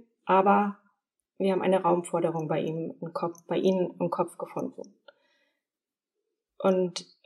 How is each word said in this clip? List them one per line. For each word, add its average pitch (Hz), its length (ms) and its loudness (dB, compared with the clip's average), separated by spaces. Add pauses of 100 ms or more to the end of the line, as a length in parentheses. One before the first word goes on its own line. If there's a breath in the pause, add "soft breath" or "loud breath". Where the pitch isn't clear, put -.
(240)
aber 202 540 4 (600)
wir 190 140 0
haben 185 100 0
eine 185 200 2
Raumforderung 170 680 0
bei 156 140 -2
ihm 160 400 -6
im 170 100 -10
Kopf, - 360 -6
bei 170 100 -2
Ihnen 185 420 0
im 175 100 -2
Kopf 170 280 -4
gefunden.“ - 560 -10 (1600 soft breath)
Und, 185 480 0 (200)